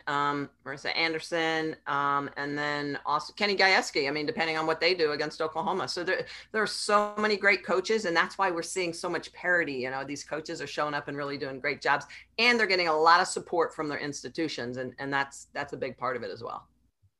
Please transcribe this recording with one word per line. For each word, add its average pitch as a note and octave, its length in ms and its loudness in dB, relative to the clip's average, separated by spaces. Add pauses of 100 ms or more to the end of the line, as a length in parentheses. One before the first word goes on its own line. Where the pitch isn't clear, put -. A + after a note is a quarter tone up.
um, C#3+ 420 0 (160)
Marissa C3+ 300 -6
Anderson, D#3+ 800 0 (100)
um, C#3+ 500 0
and D3 220 -4
then D3 480 -4
also D3 280 -2
Kenny G#3 200 0
Gajewski. F#3+ 540 4
I - 20 0
mean, D3+ 160 -2
depending D#3+ 320 0
on D#3+ 80 0
what D#3+ 140 2
they E3+ 120 6
do D#3 200 2
against D3+ 280 -4
Oklahoma. D#3+ 460 -2
So F3+ 160 -4
there, F3 240 0 (240)
there G#3+ 120 0
are G3+ 40 2
so G#3 500 2
many G#3 200 2
great G3+ 280 4
coaches, G3+ 420 2
and E3+ 80 0
that's F3 220 2
why G3 140 2
we're E3+ 120 -2
seeing F3 300 -4
so F3 160 -6
much E3 240 -4
parity. E3+ 420 2
You B2+ 160 -2
know, C3+ 140 -4
these C#3+ 200 -8
coaches D3+ 360 -6
are C#3 60 -6
showing D3+ 260 -2
up D3 140 -4
and C#3+ 100 -6
really C#3+ 220 -6
doing C3+ 220 -8
great C#3 200 -4
jobs, C#3+ 260 2 (320)
and A#3 200 6
they're G#3+ 80 4
getting F3+ 220 4
a D#3 100 4
lot E3 220 10
of F#3 80 2
support E3+ 440 -2
from D#3 160 -4
their C#3+ 120 -4
institutions, C#3 800 -6
and, B2+ 200 -8
and C#3 140 -6
that's, - 420 -2
that's C#3+ 200 -6
a C#3 40 -8
big C3 180 -6
part B2+ 200 -4
of A2+ 80 -8
it F#2 80 -8
as A2+ 100 -12
well. - 240 -10 (540)